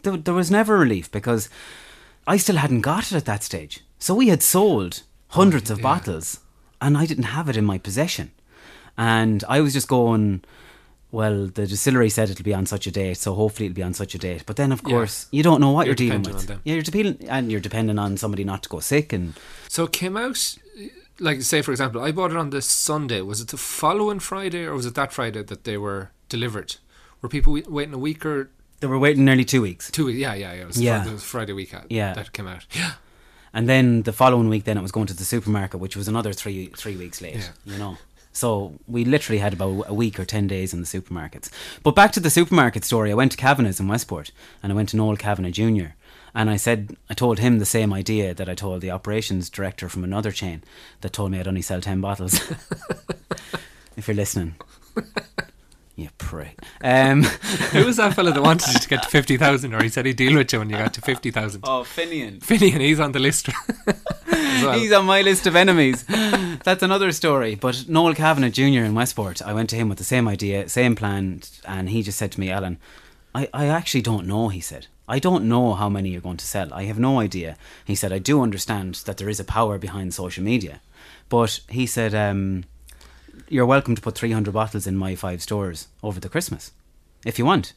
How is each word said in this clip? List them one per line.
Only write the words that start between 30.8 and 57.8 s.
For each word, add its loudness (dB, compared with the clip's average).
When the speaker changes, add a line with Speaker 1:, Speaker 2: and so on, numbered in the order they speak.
Speaker 1:
Yeah. 2
Speaker 2:
Fri-, -4
it -8
was -12
Friday -8
week -10
that -18
Speaker 1:
Yeah. -2
Speaker 2:
that -12
came -10
out. -16
Yeah. -6
Speaker 1:
And 0
then 6
the -2
following 6
week, 0
then -2
it -4
was -8
going -2
to -6
the -10
supermarket, -2
which -10
was -8
another -2
three, -10
three -10
weeks -14
late, -12
Speaker 2:
Yeah. -12
Speaker 1:
you -10
know. -10
So -2
we -2
literally 2
had 0
about -4
a -6
week 0
or -6
ten -2
days -4
in -6
the -8
supermarkets. -10
But 4
back 10
to -2
the 2
supermarket 4
story, 2
I 0
went 4
to -10
Kavanagh's 2
in 0
Westport, -4
and -2
I 0
went 0
to -2
Noel 2
Kavanagh -2
Junior. 0
And 0
I 0
said, -2
I -8
told 0
him 4
the 0
same 0
idea -2
that -8
I -6
told -6
the -6
operations -4
director -8
from -6
another -4
chain -8
that -6
told -4
me -2
I'd -4
only -2
sell -4
ten -2
bottles. -2
<laughs> -10
If -10
you're 0
listening. -4
<laughs> -6
You -12
prick. -10
Um, 6
<laughs> 0
Speaker 2:
Who 6